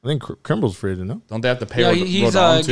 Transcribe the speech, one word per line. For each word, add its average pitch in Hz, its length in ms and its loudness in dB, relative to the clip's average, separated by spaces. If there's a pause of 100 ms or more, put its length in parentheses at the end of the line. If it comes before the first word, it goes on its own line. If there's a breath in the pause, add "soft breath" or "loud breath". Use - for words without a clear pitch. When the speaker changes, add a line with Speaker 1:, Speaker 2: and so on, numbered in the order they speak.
Speaker 1:
I 117 40 -8
think 143 140 -2
Kr-, - 120 -12
Kimbrel's - 420 -2
free 98 160 -6
agent, 92 160 -6
no? 135 200 -8
Speaker 2:
Don't 110 140 -8
they 120 60 0
have 123 100 0
to 117 80 -8
pay 120 160 -2
Speaker 3:
Yeah, 120 60 4
Speaker 2:
Rod-, 170 100 4
Speaker 3:
he, 180 80 0
he's, 185 300 0
Speaker 2:
Rodon 170 240 6
Speaker 3:
uh, - 20 -2
Speaker 2:
too? 156 100 -2